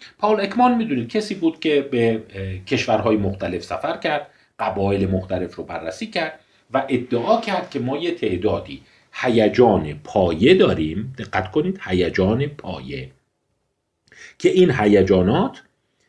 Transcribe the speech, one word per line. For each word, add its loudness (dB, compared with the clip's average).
پاول 2
اکمان 2
می‌دونید -2
کسی -4
بود -2
که 0
به، 2
اه، -8
کشورهای 0
مختلف -4
سفر -6
کرد، -4
قبایل -2
مختلف -4
رو -10
بررسی -10
کرد -6
و -2
ادعا 0
کرد -6
که -6
ما -4
یه -4
تعدادی -4
هیجان 4
پایه 2
داریم، 0
دقت -6
کنید، -2
هیجان 0
پایه، -12
که 4
این 6
هیجانات 4